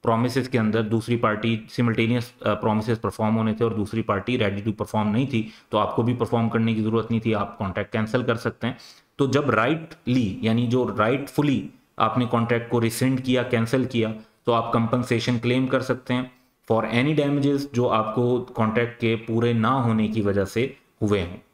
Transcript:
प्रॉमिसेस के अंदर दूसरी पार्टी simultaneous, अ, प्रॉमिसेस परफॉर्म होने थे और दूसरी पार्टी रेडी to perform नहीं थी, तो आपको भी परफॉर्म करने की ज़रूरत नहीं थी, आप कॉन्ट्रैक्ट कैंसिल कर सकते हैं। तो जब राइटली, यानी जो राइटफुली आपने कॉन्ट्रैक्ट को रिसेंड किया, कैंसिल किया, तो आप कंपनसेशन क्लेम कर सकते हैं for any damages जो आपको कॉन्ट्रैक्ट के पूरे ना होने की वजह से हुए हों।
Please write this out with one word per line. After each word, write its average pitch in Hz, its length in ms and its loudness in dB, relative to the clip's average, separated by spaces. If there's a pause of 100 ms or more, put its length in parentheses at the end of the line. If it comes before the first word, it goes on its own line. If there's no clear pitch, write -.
प्रॉमिसेस 120 440 2
के 123 100 0
अंदर 110 260 2
दूसरी 113 320 0
पार्टी 110 540 0
simultaneous, 117 720 0
अ, 107 100 2
प्रॉमिसेस 110 440 0
परफॉर्म 107 380 -2
होने 110 180 0
थे 110 100 -2
और 113 100 0
दूसरी 107 280 -4
पार्टी 104 360 -2
रेडी 101 240 0
to 104 160 -4
perform 110 280 -2
नहीं 117 220 0
थी, 110 240 -2 (200)
तो 110 60 0
आपको 104 260 0
भी 120 100 0
परफॉर्म 117 360 0
करने 113 260 0
की 110 60 -2
ज़रूरत 110 300 0
नहीं 113 140 0
थी, 113 80 0
आप 101 260 -4
कॉन्ट्रैक्ट 98 320 -4
कैंसिल 110 320 -2
कर 117 120 0
सकते 113 320 -6
हैं। 127 100 -6 (400)
तो 139 100 2
जब 135 220 0
राइटली, 123 920 0
यानी 117 240 2
जो 117 320 0
राइटफुली 139 680 0 (300)
आपने 120 260 2
कॉन्ट्रैक्ट 117 460 0
को 120 80 2
रिसेंड 127 420 0
किया, 127 220 0
कैंसिल 123 420 0
किया, 110 300 0 (300)
तो 120 60 2
आप 113 220 2
कंपनसेशन 120 680 0
क्लेम 123 280 0
कर 127 140 0
सकते 127 320 -4
हैं 127 180 -4 (400)
for 110 200 0
any 143 280 2
damages 143 540 0
जो 120 140 2
आपको 123 540 2
कॉन्ट्रैक्ट 117 580 -2
के 113 160 2
पूरे 117 380 0
ना 113 160 2
होने 117 380 2
की 107 140 -2
वजह 98 240 2
से 120 320 -4 (240)
हुए 101 200 2
हों। 87 140 -8 (180)